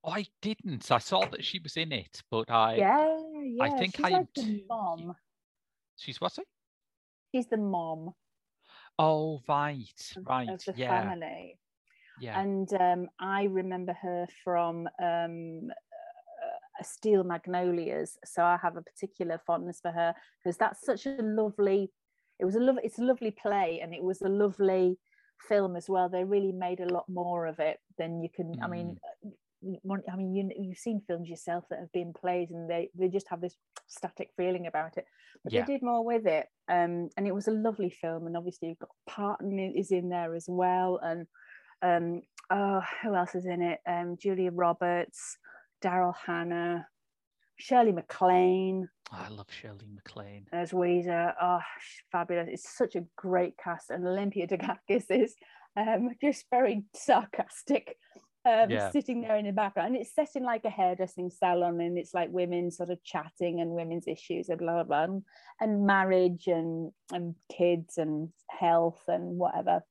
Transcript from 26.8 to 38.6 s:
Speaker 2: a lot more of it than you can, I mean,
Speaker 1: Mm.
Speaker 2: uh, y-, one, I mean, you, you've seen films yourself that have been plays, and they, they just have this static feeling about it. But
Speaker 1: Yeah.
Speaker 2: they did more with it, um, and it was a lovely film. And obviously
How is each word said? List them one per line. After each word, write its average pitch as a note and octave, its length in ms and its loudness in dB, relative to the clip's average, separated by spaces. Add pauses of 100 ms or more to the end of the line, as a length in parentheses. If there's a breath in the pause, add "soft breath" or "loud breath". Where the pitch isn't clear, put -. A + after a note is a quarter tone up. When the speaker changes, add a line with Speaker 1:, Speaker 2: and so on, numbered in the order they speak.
Speaker 2:
a F3+ 120 -2
lot F3 160 -2
more F3 380 -2
of D#3+ 140 -6
it D#3 200 0 (180)
than E3 240 -4
you E3+ 80 -6
can, E3 320 -6
I - 60 -4
mean, F3 260 -6 (300)
Speaker 1:
Mm. G#3 40 -12
Speaker 2:
uh, - 20 -12 (300)
y-, F#3 220 -8
one, F#3+ 200 -4 (100)
I F#3 40 -8
mean, F#3+ 180 -4
you, G3 220 -2
you've F#3 220 -8
seen A3 240 -4
films E3+ 260 -6
yourself E3+ 400 -8
that F3 120 -8
have E3+ 120 -14
been F3 200 -4
plays, F3+ 380 -2
and E3 180 -10
they, E3+ 280 -4
they F#3 120 2
just F#3+ 200 -2
have E3+ 120 -6
this F3 160 -6 (300)
static - 500 -10
feeling F3+ 300 0
about D#3+ 320 -4
it. - 80 -8 (380 soft breath)
But G3 80 -6
Speaker 1:
Yeah. A#3 120 4
Speaker 2:
they C#4 100 0
did C4+ 100 -2
more A#3 200 2
with A3+ 220 2
it, D#3 220 2 (200)
um, F3 480 2
and G3+ 120 0
it F#3 60 -2
was G3+ 120 -4
a A3 60 2
lovely G#3+ 380 0
film. E3 360 -6
And E3+ 100 -6
obviously E3+ 340 -6